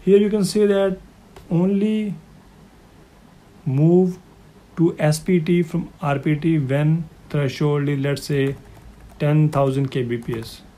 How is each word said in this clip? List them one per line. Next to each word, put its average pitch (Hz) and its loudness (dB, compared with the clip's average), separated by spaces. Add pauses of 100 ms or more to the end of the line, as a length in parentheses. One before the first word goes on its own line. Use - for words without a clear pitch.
Here 190 4
you 202 4
can 208 0
say 208 0
that 196 0 (520)
only 202 0 (1500)
move 175 2 (580)
to 170 2
S 151 0
P 185 0
T 175 2
from 165 -6
R 143 -2
P 151 0
T 160 0
when 151 0 (200)
threshold 147 -2
is, 143 -2
let's 139 -4
say, 135 -2 (600)
ten 151 2
thousand 139 0
K 131 -4
B 120 -4
P 117 -8
S. - -14 (160)